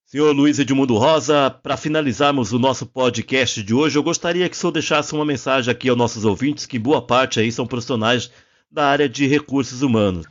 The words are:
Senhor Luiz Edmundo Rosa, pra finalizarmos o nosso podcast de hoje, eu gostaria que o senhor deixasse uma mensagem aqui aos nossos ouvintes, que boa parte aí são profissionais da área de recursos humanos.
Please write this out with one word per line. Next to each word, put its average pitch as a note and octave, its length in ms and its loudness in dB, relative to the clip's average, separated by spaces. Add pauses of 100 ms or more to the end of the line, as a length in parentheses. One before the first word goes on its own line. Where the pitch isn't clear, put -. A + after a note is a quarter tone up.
Senhor D3 300 2
Luiz C#3+ 240 2
Edmundo C3+ 400 2
Rosa, C#3+ 520 4
pra C3+ 260 -6
finalizarmos C#3+ 760 0
o B2 60 0
nosso B2 260 0
podcast A#2+ 800 -2
de G2+ 100 -4
hoje, C#3 240 2
eu D3 60 2
gostaria E3+ 460 -2
que - 60 -12
o - 40 -12
senhor E3+ 140 -2
deixasse D#3 420 -2
uma D3+ 100 -2
mensagem C3 480 -2
aqui B2 160 -4
aos B2 100 2
nossos A#2 260 -2
ouvintes, B2+ 420 -2
que B2+ 120 -8
boa B2+ 220 0
parte B2 400 0
aí A2+ 100 0
são A#2 160 -6
profissionais A#2+ 640 -2 (400)
da D3+ 140 -2
área C#3+ 240 2
de C3 180 -2
recursos C3 560 -2
humanos. G#2 480 2